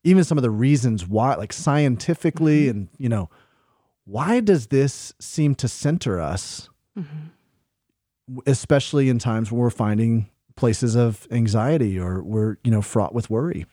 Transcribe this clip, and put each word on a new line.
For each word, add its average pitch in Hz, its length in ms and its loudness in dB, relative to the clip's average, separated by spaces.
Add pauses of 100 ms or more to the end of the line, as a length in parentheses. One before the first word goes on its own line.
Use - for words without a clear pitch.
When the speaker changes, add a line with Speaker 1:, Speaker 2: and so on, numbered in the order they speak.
Speaker 1:
even 185 180 6
some 151 140 0
of 139 60 2
the 117 80 2
reasons 117 540 2
why, 110 300 0
like, 101 160 -8
scientifically, 151 1160 2
Speaker 2:
Mm-hmm. 123 100 -2
Speaker 1:
and, 95 100 -8 (100)
you 127 120 -2
know, 101 200 -2 (760)
why 143 340 -2
does 185 280 2
this - 520 0
seem 147 360 -2
to - 120 -4
center 127 540 -2
us, - 480 -8 (280)
Speaker 2:
Mm-hmm. 151 300 -12 (1000)
Speaker 1:
w-, 127 160 -14
especially 139 640 0
in 120 100 0
times 110 320 -2
when 117 80 -2
we're 120 100 2
finding 110 600 0 (260)
places 117 400 0
of 117 360 0
anxiety 113 680 0
or 90 240 -4
we're, 107 400 -2
you 117 80 2
know, 107 100 2
fraught 101 320 -2
with 117 160 -4
worry? 110 440 -2